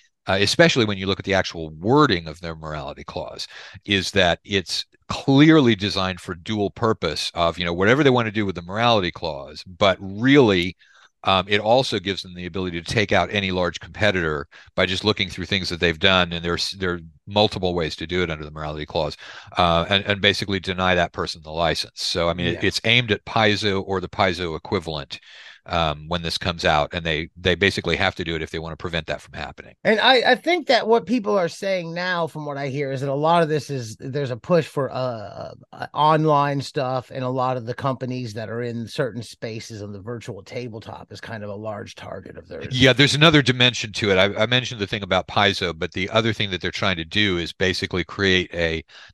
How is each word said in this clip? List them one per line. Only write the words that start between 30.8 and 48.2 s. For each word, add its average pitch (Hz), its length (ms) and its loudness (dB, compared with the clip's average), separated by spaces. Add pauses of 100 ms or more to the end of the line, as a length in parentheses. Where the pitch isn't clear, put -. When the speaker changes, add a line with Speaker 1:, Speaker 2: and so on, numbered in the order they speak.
Speaker 2:
what 220 200 2
people 208 300 0
are 170 120 0
saying 180 440 -4
now, 175 360 -2
from 151 180 -10
what 143 100 -8
I 139 120 -6
hear, 135 240 -4
is 131 80 -4
that 139 100 -4
a - 20 -2
lot 160 300 4
of 156 60 2
this 151 200 -2
is, 120 300 -8
there's 135 320 -6
a 123 60 -6
push 170 320 2
for, 135 240 -4
uh, 120 600 -8 (180)
uh, - 200 -8
online 147 680 2
stuff, 127 520 -4
and 131 120 -6
a 127 40 -4
lot 127 280 -2
of 117 100 -10
the 120 80 -6
companies 127 600 -4
that 113 140 -8
are 117 140 -6
in 117 240 -6
certain 117 380 -6
spaces 110 580 -12
on 104 100 -12
the 98 80 -14
virtual 107 400 -12
tabletop 110 720 -12
is 101 100 -16
kind 110 220 -12
of 104 80 -10
a 98 60 -10
large 107 400 -10
target - 420 -10
of - 80 -18
theirs. 71 240 -10
Speaker 1:
Yeah, 127 220 6
there's 135 240 4
another 151 260 10
dimension 123 520 2
to 101 180 2
it. 92 60 6
I, 101 260 4
I - 20 4
mentioned 123 340 -2
the 98 60 0
thing 104 160 -6
about 92 240 0
Paizo, 98 500 0
but 87 140 -6
the 92 200 -4
other 110 220 2
thing 104 180 -4
that 90 100 -4
they're 90 100 -4
trying 95 280 -2
to 80 60 -6
do 95 340 0
is 85 140 -4
basically 92 520 -2
create 92 500 0